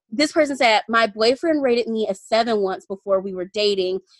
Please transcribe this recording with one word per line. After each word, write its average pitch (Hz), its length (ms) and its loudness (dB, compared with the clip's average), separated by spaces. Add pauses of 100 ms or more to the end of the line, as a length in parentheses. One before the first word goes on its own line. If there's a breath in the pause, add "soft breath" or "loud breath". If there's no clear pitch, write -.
this 277 220 -2
person 285 260 2
said, 220 320 4
"My 226 180 2
boyfriend 262 540 0
rated 240 260 0
me 220 220 -2
a 196 60 -6
seven 226 460 0
once 190 260 -4
before 196 320 -2
we 190 160 -6
were 180 100 -8
dating. 190 540 -2 (200)